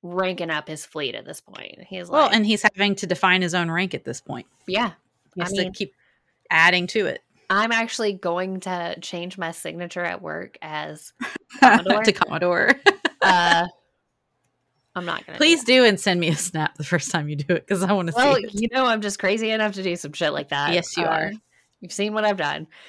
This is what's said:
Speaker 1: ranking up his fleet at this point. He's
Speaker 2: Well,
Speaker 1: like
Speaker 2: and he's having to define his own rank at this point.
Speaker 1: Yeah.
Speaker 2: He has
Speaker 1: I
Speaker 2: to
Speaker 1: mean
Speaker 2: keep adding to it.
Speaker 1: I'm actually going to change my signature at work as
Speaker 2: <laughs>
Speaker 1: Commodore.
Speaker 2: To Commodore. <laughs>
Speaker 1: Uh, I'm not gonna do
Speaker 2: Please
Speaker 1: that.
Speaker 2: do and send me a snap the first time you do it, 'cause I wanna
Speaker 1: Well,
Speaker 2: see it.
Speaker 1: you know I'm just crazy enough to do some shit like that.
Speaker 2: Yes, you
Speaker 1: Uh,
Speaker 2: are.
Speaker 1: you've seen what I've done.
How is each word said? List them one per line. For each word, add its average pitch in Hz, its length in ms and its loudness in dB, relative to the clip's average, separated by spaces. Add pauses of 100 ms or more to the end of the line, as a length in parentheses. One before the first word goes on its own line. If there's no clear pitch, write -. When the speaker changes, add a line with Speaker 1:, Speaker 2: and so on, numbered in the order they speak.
Speaker 1:
ranking 175 480 -4
up 151 180 -4
his 156 180 -12
fleet 135 300 -8
at 107 100 -12
this - 160 -16
point. - 460 -20
He's 180 220 -12
Speaker 2:
Well, 202 200 4
Speaker 1:
like 190 40 2
Speaker 2:
and 214 120 4
he's 214 180 2
having 202 320 4
to 190 120 -8
define 185 340 2
his 175 120 -2
own 175 160 0
rank 175 240 -2
at - 120 -10
this - 160 -8
point. - 260 -12 (200)
Speaker 1:
Yeah. 190 260 -2 (420)
Speaker 2:
He 180 60 -6
has 180 120 -4
Speaker 1:
I - 0 -
Speaker 2:
to 190 100 0
Speaker 1:
mean 180 100 -6
Speaker 2:
keep - 200 -6 (560)
adding 175 380 4
to 208 180 0
it. - 160 -4 (280)
Speaker 1:
I'm 214 220 2
actually 226 420 -2
going 185 480 -4
to 175 400 -6
change 180 360 -10
my 170 140 -6
signature 175 520 -8
at 175 180 -6
work 165 400 -10
as 151 520 -12 (240)
Speaker 2:
<laughs> - 220 -20
Speaker 1:
Commodore. 214 440 6
Speaker 2:
To 220 80 4
Commodore. 175 640 0
<laughs> 247 40 -16 (400)
Speaker 1:
Uh, 175 460 4 (1300)
I'm 175 100 -6
not 165 200 -6
gonna - 120 -16
do - 60 2
Speaker 2:
Please 320 180 6
Speaker 1:
that. 233 40 -8
Speaker 2:
do 254 180 8
and 208 160 6
send 180 200 0
me 170 80 0
a 160 80 2
snap - 400 -2
the 151 80 -10
first 165 260 -2
time 151 180 -2
you 147 80 -6
do 147 200 0
it, 160 100 -4
'cause 185 160 -2
I 190 100 0
wanna 175 240 0
Speaker 1:
Well, 269 200 4
Speaker 2:
see 220 80 0
it. - 100 -12
Speaker 1:
you 214 180 -2
know 262 140 2
I'm 226 160 0
just 202 160 -4
crazy 220 320 0
enough 220 240 0
to 190 100 -8
do 175 120 -2
some 151 180 -10
shit 151 200 -2
like 147 160 -6
that. 143 220 -2
Speaker 2:
Yes, 170 240 -2
you 170 80 -2
Speaker 1:
Uh, 165 60 0
Speaker 2:
are. 160 220 -2 (500)
Speaker 1:
you've 175 100 -16
seen 208 220 -4
what 214 120 -2
I've 208 120 2
done. 156 300 -4 (220)